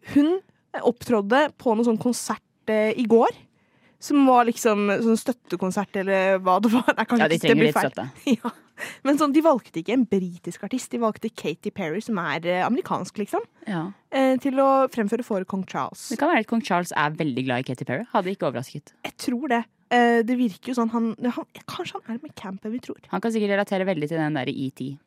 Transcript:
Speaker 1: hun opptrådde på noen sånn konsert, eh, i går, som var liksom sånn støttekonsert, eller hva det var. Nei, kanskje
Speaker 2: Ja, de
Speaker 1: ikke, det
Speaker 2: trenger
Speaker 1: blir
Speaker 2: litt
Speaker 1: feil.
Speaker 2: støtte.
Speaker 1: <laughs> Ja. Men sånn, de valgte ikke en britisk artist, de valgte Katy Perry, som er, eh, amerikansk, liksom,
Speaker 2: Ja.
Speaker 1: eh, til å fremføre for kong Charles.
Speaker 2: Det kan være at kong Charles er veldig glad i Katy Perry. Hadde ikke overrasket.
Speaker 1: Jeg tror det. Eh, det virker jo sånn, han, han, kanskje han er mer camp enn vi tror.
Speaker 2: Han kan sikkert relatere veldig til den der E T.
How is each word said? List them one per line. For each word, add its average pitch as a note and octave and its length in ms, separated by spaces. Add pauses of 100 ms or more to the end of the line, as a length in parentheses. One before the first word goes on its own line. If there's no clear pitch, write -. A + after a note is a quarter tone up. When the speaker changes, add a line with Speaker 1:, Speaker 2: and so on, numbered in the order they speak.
(140)
Speaker 1:
hun D4 180 (420)
opptrådde A#3+ 840
på A3+ 180
noen A#3+ 140
sånn A3 100
konsert, A#3 400 (280)
eh, A3 280
i B3+ 80
går, A#3 320 (680)
som C#4+ 240
var B3 200
liksom G#3+ 420 (140)
sånn A3+ 180
støttekonsert, F#3+ 760
eller F#3+ 440
hva F#3 220
det A3 100
var. A#3+ 240
Nei, G3 80
kanskje A#3+ 160
Speaker 2:
Ja, D#3+ 80
de D#3 80
Speaker 1:
ikke, D#3+ 60
det E3 80
Speaker 2:
trenger D3 60
Speaker 1:
blir D3+ 180
Speaker 2:
litt - 20
Speaker 1:
feil. E3+ 160
Speaker 2:
støtte. - 200 (120)
Speaker 1:
<laughs> C4+ 200
Ja. A#3+ 80 (520)
Men C#4 160
sånn, D4 120
de C#4+ 140
valgte C4 340
ikke G3+ 140
en C4 160
britisk F3+ 560
artist, B3 240
de B3 80
valgte A3+ 320
Katy F3 420
Perry, F3 300
som A3 160
er, E3 320
eh, F3+ 160
amerikansk, G3 560
liksom, E4 180 (280)
Speaker 2:
Ja. F3+ 240 (200)
Speaker 1:
eh, C4 260
til C4 200
å C4+ 320
fremføre A#3 340
for F#3+ 220
kong F#3+ 240
Charles. - 400
Speaker 2:
Det A#3 80
kan D4 160
være B3+ 60
at A3 80
kong A#3 160
Charles F3 280
er D3+ 200
veldig C#3 340
glad B2 140
i C3 100
Katy C3 160
Perry. C#3 260
Hadde G3 220
ikke F3 160
overrasket. B2+ 420 (140)
Speaker 1:
Jeg - 100
tror B3 320
det. A#3 140 (300)
Eh, A#3+ 320
det A#3+ 160
virker A#3+ 340
jo A#3+ 80
sånn, A3+ 80
han, A3+ 320
han, B3 240 (220)
kanskje - 360
han A3+ 140
er - 60
mer D#4 120
camp F#3+ 300
enn G#3+ 80
vi B3+ 60
tror. - 180 (140)
Speaker 2:
Han F#3 100
kan A#3 100
sikkert G#3 220
relatere G3 320
veldig D3+ 240
til E3 80
den D#3 160
der C3+ 160
E C3 220
T. C#3 360